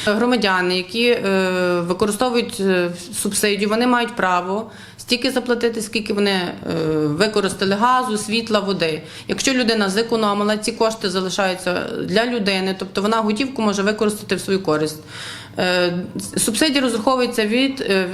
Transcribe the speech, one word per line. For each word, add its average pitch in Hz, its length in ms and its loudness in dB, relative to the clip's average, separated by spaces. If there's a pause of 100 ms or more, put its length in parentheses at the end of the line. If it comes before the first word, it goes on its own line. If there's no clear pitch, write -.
Громадяни, 202 720 2
які, 226 300 0
е, 185 800 2
використовують, 214 720 0
е, 180 300 2 (320)
субсидію, 208 480 0
вони 233 180 2
мають 240 280 2
право 185 560 0 (260)
стільки 240 340 0
заплатити, 233 500 0
скільки 214 320 -2
вони, 202 180 2
е, 180 220 -2 (520)
використали 196 680 0
газу, 233 420 2
світла, 214 420 0
води. 165 420 -2 (260)
Якщо - 260 0
людина 220 360 2
зекономила, 214 680 0
ці 214 140 -4
кошти 220 380 0
залишаються 185 760 -2 (220)
для 202 200 2
людини, 196 540 0
тобто 190 220 -4
вона 226 160 2
готівку 220 440 0
може 202 200 0
використати 208 540 0
в 180 40 -4
свою 190 240 -2
користь. 151 360 0 (580)
Е, 180 360 2 (440)
субсидія 262 440 2
розраховується 240 640 2
від, 262 440 0
е, 190 240 2